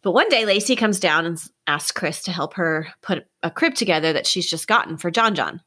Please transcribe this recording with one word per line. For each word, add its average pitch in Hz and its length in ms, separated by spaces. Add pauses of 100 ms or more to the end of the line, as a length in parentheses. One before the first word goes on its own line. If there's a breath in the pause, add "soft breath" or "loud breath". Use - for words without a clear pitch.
But 196 100
one 285 160
day, 240 180
Lacey 208 300
comes 208 240
down 165 260
and 170 120
s-, - 120 (180)
asks 143 240
Chris - 320
to 190 100
help 156 220
her 160 320 (140)
put 175 240 (160)
a 165 100
crib 320 240
together 160 360
that - 160
she's - 220
just - 180
gotten 208 300
for 175 140
John 220 240
John. 123 320